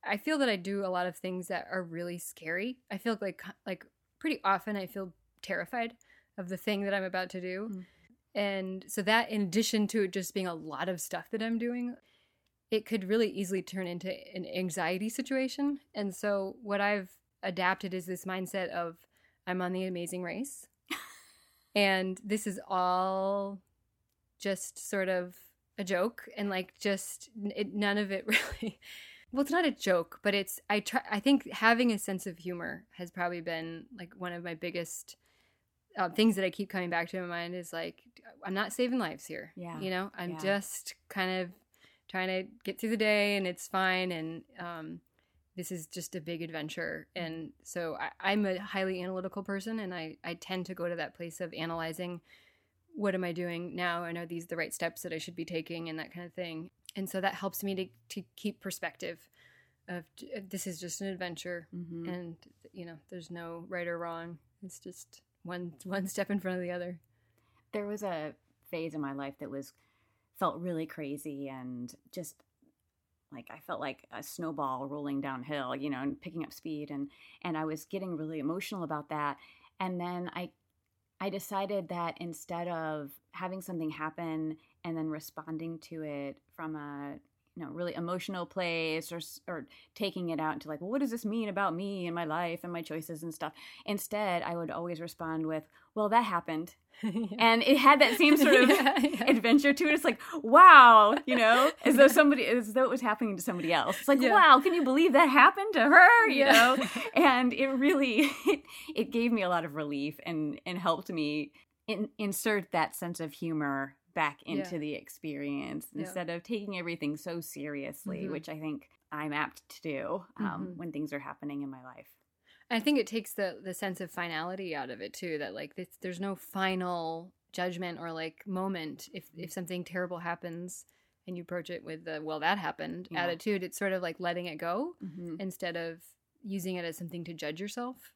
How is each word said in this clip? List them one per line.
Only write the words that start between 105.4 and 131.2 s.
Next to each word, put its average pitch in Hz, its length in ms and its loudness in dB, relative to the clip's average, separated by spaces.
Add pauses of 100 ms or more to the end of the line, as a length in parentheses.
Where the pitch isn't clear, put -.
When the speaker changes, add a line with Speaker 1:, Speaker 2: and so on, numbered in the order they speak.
Speaker 2:
to 302 60 6
her?" 427 480 12
You 269 160 4
Speaker 1:
Yeah. 277 80 8
Speaker 2:
know? 240 240 10 (380)
And 254 400 6
it 269 140 2
really, 269 520 4
<laughs> 285 260 2
it, - 160 2 (320)
it 214 180 -2
gave 233 200 2
me 220 100 2
a 180 60 0
lot 170 160 2
of 147 120 -8
relief 147 500 -4
and, 156 400 -4
and 180 120 -4
helped 170 320 -2
me 151 420 -2 (360)
in-, 208 300 -4
insert 202 540 -2
that 160 220 0
sense 170 260 -8
of 156 120 -8
humor 143 640 -4 (180)
back 151 320 -2
into 180 300 -4
Speaker 1:
Yeah. - 20 -4
Speaker 2:
the 151 160 -4
experience 143 1000 -8
Speaker 1:
Yeah. - 80 -8
Speaker 2:
instead 175 300 -6
of 170 120 -6
taking 202 360 -6
everything 165 400 -4
so 170 240 -8
seriously, 147 800 -8
Speaker 1:
Mm-hmm. 190 100 -6
Speaker 2:
which 156 160 -10
I 156 100 -10
think 156 300 -8 (240)
I'm 151 220 -6
apt - 340 -6
to - 140 -20
do, 165 420 -4 (140)
um, 214 80 -4
Speaker 1:
Mm-hmm. 185 320 -8
Speaker 2:
when 175 140 -10
things 147 200 -6
are 143 60 -6
happening 143 420 -10
in 139 80 -8
my 131 160 -16
life. 127 240 -20 (600)
Speaker 1:
I 226 120 0
think 294 180 2
it 214 80 0
takes 220 280 -6
the, 190 280 -4
the 185 120 -8
sense 190 260 -6
of 180 100 -8
finality 175 640 -6
out 131 160 -6
of 110 100 -10
it 101 120 -10
too, 165 260 -6
that, 107 160 -6
like, 143 220 -12
this, 180 100 -10 (140)
there's 180 180 -8
no 196 160 -4
final 180 960 -4 (220)
judgment 180 480 -4
or, 170 100 -8
like, 160 360 -8
moment. 185 640 -6
If, 185 120 -14 (120)
if 170 140 -12
Speaker 2:
Mm-hmm. - 20 -
Speaker 1:
something 180 320 -6
terrible 180 340 -6
happens 175 640 -8 (440)